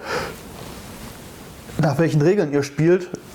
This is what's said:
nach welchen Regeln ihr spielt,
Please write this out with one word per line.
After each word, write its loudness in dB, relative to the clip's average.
nach 2
welchen 4
Regeln 4
ihr 4
spielt, 2